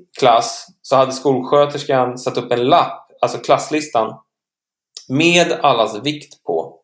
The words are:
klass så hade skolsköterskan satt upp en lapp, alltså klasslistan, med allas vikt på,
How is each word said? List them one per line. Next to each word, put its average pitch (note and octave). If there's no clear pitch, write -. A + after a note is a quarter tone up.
klass A#2
så -
hade C3
skolsköterskan C3
satt B2
upp A#2
en A#2+
lapp, -
alltså B2
klasslistan, C3+
med E3+
allas A2
vikt -
på, -